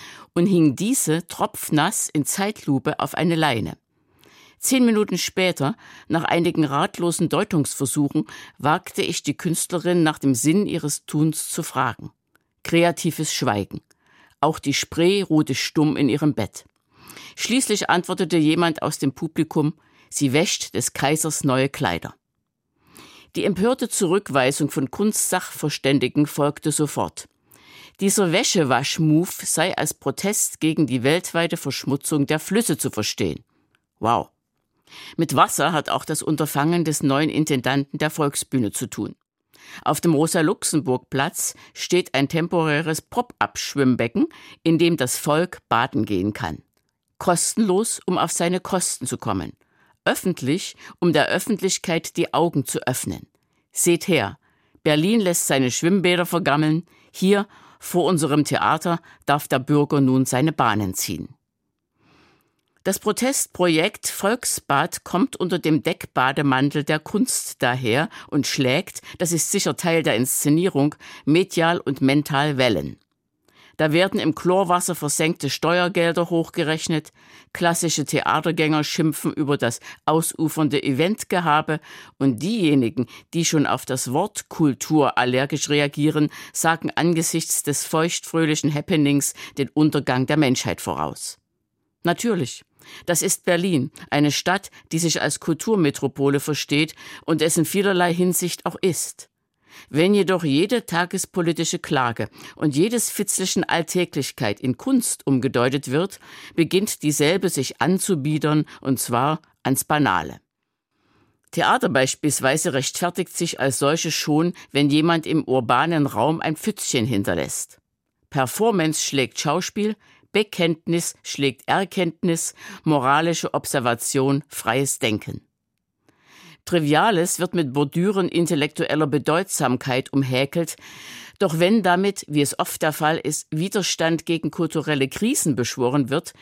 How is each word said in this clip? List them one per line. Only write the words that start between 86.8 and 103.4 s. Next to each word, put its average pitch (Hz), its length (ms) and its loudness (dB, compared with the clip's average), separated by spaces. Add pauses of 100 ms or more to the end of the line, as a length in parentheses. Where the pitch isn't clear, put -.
angesichts 165 640 0
des 143 220 -2
feuchtfröhlichen 160 880 0
Happenings 143 600 2 (240)
den 139 100 0
Untergang 139 600 2
der 151 100 2
Menschheit 127 420 2
voraus. 73 580 -6 (640)
Natürlich, 170 600 -2 (420)
das 170 160 0
ist 185 220 -2
Berlin, 170 480 0 (180)
eine 147 220 4
Stadt, 185 400 -2 (220)
die 165 60 0
sich 165 220 0
als - 200 -2
Kulturmetropole 143 960 0
versteht 151 560 -2 (300)
und 156 160 2
es 160 160 2
in 160 80 4
vielerlei 185 480 2
Hinsicht 180 520 0
auch 170 140 -8
ist. - 500 -4 (600)
Wenn 175 240 4
jedoch 180 320 2
jede 175 400 2
tagespolitische 170 920 -2
Klage 120 520 -2 (260)
und 143 220 0
jedes 220 320 2
Fitzelchen - 560 -2